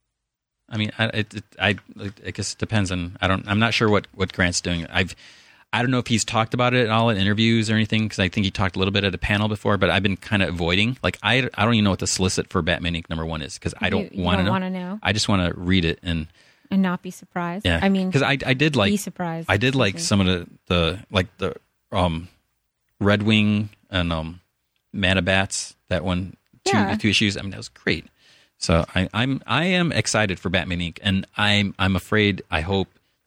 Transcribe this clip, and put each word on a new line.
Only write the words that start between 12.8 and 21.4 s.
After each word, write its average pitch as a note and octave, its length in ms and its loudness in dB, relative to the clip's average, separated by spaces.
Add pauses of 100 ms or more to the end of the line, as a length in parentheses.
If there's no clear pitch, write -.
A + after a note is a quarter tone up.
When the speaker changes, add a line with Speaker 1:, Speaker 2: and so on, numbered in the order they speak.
Speaker 1:
Inc E2 160 -8
number D#2+ 160 -4
one D#2+ 160 -6
is, - 160 -12
'cause - 220 -6
I F#2 60 0
Speaker 2:
You, F#2+ 40 -2
Speaker 1:
don't - 240 -2
Speaker 2:
you - 80 -4
Speaker 1:
wanna F2 160 2
Speaker 2:
don't F#2 80 2
Speaker 1:
know. G#2 60 2
Speaker 2:
wanna F#3 180 -2
know. F#3 320 -8
Speaker 1:
I F#2+ 100 0
just G#2+ 160 -2
wanna F2+ 260 2
read F2+ 300 2
it E2 200 0
and E2 240 -4 (420)
Speaker 2:
And G3 120 2
not F3+ 200 -2
be F#3 80 -14
surprised. F3 560 -8
Speaker 1:
Yeah, E3+ 160 2
Speaker 2:
I G3 60 4
mean, F#3+ 240 0
Speaker 1:
'cause C3+ 100 4
I, C#3 240 2
I C3 80 0
did D3 220 0
like, G2+ 160 4
Speaker 2:
be - 40 2
surprised, E3+ 540 -8
Speaker 1:
I G2 60 4
did B2+ 180 0
like G#2 200 0
Speaker 2:
excuse - 100 -8
me. - 20 -4
Speaker 1:
some G2+ 140 4
of F#2+ 60 4
the, F2+ 200 0 (200)
the, F2 320 0 (120)
like, F#2+ 280 -2
the, F#2 180 -6 (360)